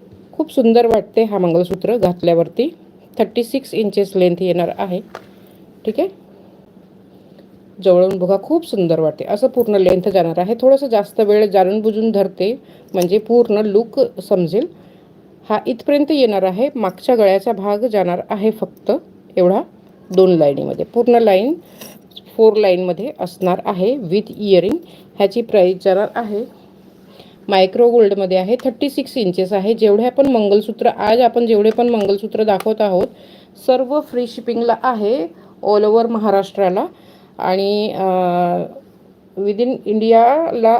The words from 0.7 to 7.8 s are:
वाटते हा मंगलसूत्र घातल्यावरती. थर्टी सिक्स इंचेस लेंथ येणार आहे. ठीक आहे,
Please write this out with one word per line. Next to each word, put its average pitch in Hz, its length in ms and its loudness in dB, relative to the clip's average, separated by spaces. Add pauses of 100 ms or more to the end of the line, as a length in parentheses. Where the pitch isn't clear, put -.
वाटते 226 380 0
हा 208 140 -4
मंगलसूत्र 180 600 0
घातल्यावरती. 175 800 -2 (420)
थर्टी 233 260 -2
सिक्स - 300 -8
इंचेस 202 420 -2
लेंथ 180 260 0
येणार 175 360 -2
आहे. 196 500 -8 (580)
ठीक 220 140 -4
आहे, 381 100 -2 (1700)